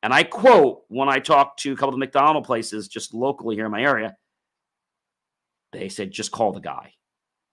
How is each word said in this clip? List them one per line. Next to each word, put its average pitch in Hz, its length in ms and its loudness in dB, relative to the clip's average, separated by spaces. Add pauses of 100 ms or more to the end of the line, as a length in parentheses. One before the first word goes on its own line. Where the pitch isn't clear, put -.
And 113 100 0
I 151 80 4
quote, 190 640 4
when 131 220 -2
I 135 100 2
talk 139 400 2
to 139 140 -6
a 127 40 -6
couple 135 180 -2
of 127 40 -6
McDonald's 139 480 0
places 107 400 -6
just - 260 -14
locally 117 440 -4
here 110 100 -6
in 104 60 -6
my 104 100 -2
area, 110 340 0 (1600)
they - 160 -10
said, 98 240 -10
"Just - 180 -8
call 104 220 -2
the 98 80 -12
guy." - 340 -14 (580)